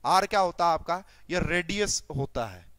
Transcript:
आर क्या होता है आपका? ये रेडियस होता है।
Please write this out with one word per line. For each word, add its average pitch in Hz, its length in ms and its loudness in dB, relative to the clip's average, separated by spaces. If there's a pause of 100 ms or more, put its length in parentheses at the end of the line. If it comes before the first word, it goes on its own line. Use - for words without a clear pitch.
आर 185 220 4
क्या 202 140 2
होता 175 280 2
है 165 60 4
आपका? 170 300 -4 (260)
ये 175 100 0
रेडियस 175 640 -2 (120)
होता 131 300 -4
है। 90 200 -16 (140)